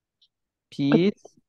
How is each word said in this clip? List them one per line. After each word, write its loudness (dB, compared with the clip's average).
Peace. -2